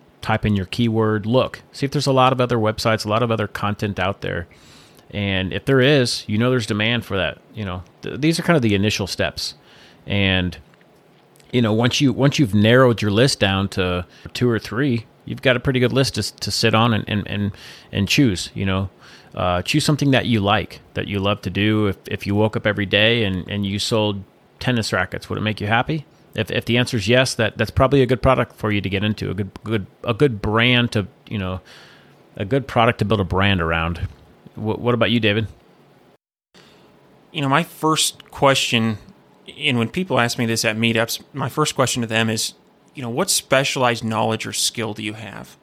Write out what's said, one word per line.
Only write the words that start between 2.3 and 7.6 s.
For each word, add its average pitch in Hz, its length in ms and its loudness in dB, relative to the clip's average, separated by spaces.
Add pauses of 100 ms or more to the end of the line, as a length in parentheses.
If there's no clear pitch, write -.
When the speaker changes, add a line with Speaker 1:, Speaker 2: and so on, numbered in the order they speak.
Speaker 1:
of 127 80 -2
other 123 180 2
websites, 107 480 0
a 107 40 -4
lot 113 140 2
of 117 80 0
other 110 160 -2
content 104 520 -4
out 95 220 -2
there. 92 260 -6 (640)
And 95 420 -2
if - 140 -6
there 135 160 4
is, 131 460 2
you 104 100 -2
know, 120 140 2
there's 123 160 0
demand 110 380 -2
for 101 120 -4
that. 85 220 -4 (160)
You 107 100 -8